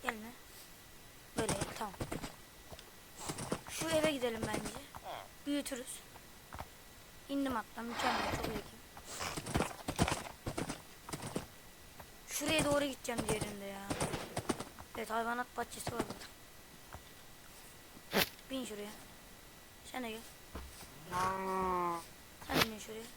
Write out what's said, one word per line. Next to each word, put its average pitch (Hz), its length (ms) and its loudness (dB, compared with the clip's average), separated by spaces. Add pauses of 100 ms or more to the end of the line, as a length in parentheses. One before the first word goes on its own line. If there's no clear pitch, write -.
gelme. 226 280 0 (1040)
Böyle 220 160 4
gel, 202 100 2 (140)
tamam. 202 160 -2 (1800)
Şu 320 200 0
eve 311 220 8
gidelim 240 360 2
bence. 214 320 0 (680)
Büyütürüz. 277 540 0 (1300)
İndim 277 260 4
hatta, 220 260 -2
mükemmel, 233 560 4
çok - 100 0
iyi. - 340 -4 (3500)
Şuraya 294 380 6
doğru 285 200 8
gideceğim 247 440 0
diğerinde 208 360 2
ya. 196 160 -4 (1160)
Evet, 226 120 -2
hayvanat 233 380 4 (100)
bahçesi 233 340 0
var 233 180 0
burada. - 160 -8 (2250)
Bin 262 160 0
şuraya. 208 240 -4 (1040)
Sen 262 120 -2
de 233 60 0
gel. 220 100 -4 (2250)
Sen 254 140 8
de 226 100 8
bin 214 80 -6
şuraya. 220 240 -6 (140)